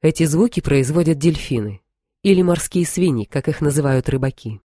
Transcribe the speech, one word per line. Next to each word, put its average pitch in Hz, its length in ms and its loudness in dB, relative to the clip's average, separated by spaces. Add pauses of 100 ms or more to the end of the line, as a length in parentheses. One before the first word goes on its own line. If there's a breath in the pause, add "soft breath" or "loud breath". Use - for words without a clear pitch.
Эти 160 240 2
звуки 170 340 0
производят 151 580 0
дельфины, 127 640 -2 (420)
или 190 200 4
морские 175 440 0
свиньи, 160 380 -2
как - 240 -6
их 156 140 -4
называют 139 480 0
рыбаки. 131 560 -4